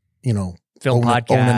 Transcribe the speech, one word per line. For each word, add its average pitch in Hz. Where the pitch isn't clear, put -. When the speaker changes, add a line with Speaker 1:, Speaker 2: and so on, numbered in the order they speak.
Speaker 1:
you 123
know, 95
Speaker 2:
Film 120
Speaker 1:
own -
a, -
own 127
an 127